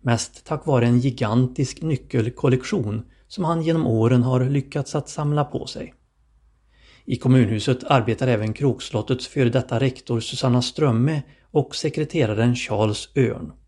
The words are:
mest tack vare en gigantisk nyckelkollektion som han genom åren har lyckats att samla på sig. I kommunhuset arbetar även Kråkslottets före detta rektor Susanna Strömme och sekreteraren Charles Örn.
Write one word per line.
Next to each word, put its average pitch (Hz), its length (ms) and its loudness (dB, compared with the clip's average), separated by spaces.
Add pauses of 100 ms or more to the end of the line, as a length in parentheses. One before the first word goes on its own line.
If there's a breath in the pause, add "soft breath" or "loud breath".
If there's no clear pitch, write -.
mest - 440 -2
tack 156 200 -6
vare 131 200 4
en 120 140 6
gigantisk 127 800 0
nyckelkollektion 127 1200 -2 (220 soft breath)
som - 160 -6
han 165 180 0
genom 160 260 0
åren 117 360 4
har 127 220 2
lyckats 139 500 -4
att 147 140 -4
samla 147 360 -2
på - 200 -8
sig. - 280 -12 (1120 soft breath)
I 127 100 -4
kommunhuset 123 680 2
arbetar 120 440 0
även 110 260 0
Kråkslottets 127 760 -2
före 127 220 2
detta 120 300 0
rektor 127 400 -2
Susanna 123 420 0
Strömme 139 600 0 (300 soft breath)
och 143 240 -2
sekreteraren 123 800 0
Charles 107 600 -2
Örn. 113 360 0 (160)